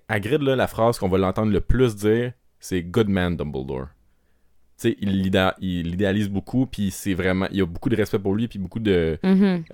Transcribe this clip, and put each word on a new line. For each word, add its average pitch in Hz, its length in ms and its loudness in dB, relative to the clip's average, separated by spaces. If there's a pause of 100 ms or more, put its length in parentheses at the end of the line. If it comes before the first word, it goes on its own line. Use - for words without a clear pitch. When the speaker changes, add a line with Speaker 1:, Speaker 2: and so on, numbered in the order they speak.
Speaker 1:
Hagrid, 110 340 -2
là, 135 140 2
la 113 120 0
phrase 113 300 2
qu'on 95 120 -2
va 92 80 2
l'entendre 95 340 2
le - 100 2
plus 117 340 2
dire, 110 360 0 (280)
c'est « 92 240 -4
Good 101 260 0
man, 90 260 2
Dumbledore ». 67 520 -6 (920)
Tu 117 120 0
sais, - 100 -2
il 98 220 0
l'idéa-, 95 400 2
il 90 280 -4
l'idéalise 98 400 0
beaucoup, 110 360 -2
puis 101 260 -4
c'est - 220 -4
vraiment, 92 360 0
il - 80 -4
y 98 40 2
a 95 40 2
beaucoup 85 220 -6
de 117 80 2
respect 104 240 0
pour 98 160 -2
lui, 113 140 -2
puis 101 100 -12
beaucoup 92 220 -6
de, 87 420 2
Speaker 2:
Mhm. 185 400 2 (100)